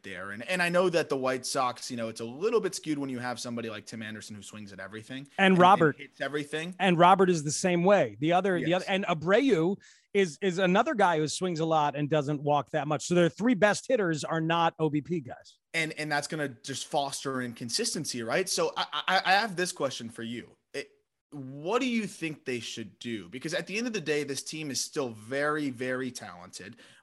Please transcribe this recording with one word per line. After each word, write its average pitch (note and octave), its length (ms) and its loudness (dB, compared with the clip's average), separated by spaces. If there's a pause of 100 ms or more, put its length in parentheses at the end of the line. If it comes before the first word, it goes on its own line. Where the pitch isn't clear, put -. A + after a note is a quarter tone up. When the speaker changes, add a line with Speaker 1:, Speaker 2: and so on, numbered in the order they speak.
Speaker 1:
there. G2 280 -10
And, G#2+ 160 -10
and F3+ 140 -2
I F3 80 0
know F3+ 200 4
that E3 200 0
the C#3+ 80 0
White C3 280 -2
Sox, B2+ 440 -2
you B2 80 -8
know, A2+ 120 -4
it's A2 120 -10
a A#2 40 -8
little F#3 360 0
bit F3+ 140 -4
skewed D3+ 240 -4
when C3+ 100 -4
you B2 100 -6
have B2 200 -6
somebody A#2 300 -6
like G#2 160 -10
Tim A2+ 180 -12
Anderson G#2+ 320 -12
who G2 80 -16
swings G#2 280 -16
at F#2+ 80 -16
everything A2 480 -12 (120)
Speaker 2:
And F#3+ 140 8
Speaker 1:
and, F3+ 40 8
Speaker 2:
Robert. F3+ 380 8
Speaker 1:
and C#3+ 120 -16
hits - 140 -18
everything. D3+ 560 -4
Speaker 2:
And F3+ 220 4
Robert F#3 300 8
is D#3+ 140 2
the D3 80 -4
same F3 320 0
way. E3+ 360 4
The D#3+ 140 2
other, F#3 260 2
the D#3 100 -2
Speaker 1:
Yes. F3 140 2
Speaker 2:
other, - 60 -12
and G3 160 0
Abreu F3+ 720 2 (360)
is, F#3 280 2
is F#3 160 0
another G3 360 4
guy F#3 260 4
who D#3 80 0
swings F3 340 -4
a E3 40 0
lot D3+ 300 2
and D3 140 -2
doesn't D3 340 0
walk C#3+ 280 0
that D3 140 -2
much. D3+ 220 -4
So F3 80 0
their E3+ 140 6
three A#3+ 260 0
best G3 320 2
hitters F3+ 380 0
are D#3+ 160 -2
not E3 360 2
O D#3+ 120 2
B D3 120 0
P D#3+ 200 -4
guys. - 360 -16 (160)
Speaker 1:
And, D#3+ 240 -2
and D3+ 140 -6
that's D3 160 0
gonna D3 220 -4
just B2+ 380 -10
foster C3+ 540 -4
inconsistency, B2 800 -6
right? D3+ 280 0
So E3 260 0
I, F3+ 100 -2 (220)
I, F#3 180 2
I F3+ 80 4
have G3+ 220 2
this F3+ 160 -2
question B2+ 380 -6
for A2+ 140 -12
you. A2+ 260 -10 (240)
It, C#3 160 -10 (420)
what D3 480 -6
do C4+ 80 0
you A3+ 200 -2
think - 360 -10
they B2 160 -4
should - 400 -12
do? G#2 300 -8
Because C3 240 -8
at E3+ 140 -4
the F#3 100 -8
end A#3 100 -4
of A3+ 60 -6
the G3 80 -6
day, D3 240 -2
this C#3 180 -6
team D#3 260 -10
is A#2+ 120 -4
still C3 300 -6
very, C#3 580 -4
very B2+ 420 -6
talented. F#2 640 -16 (280)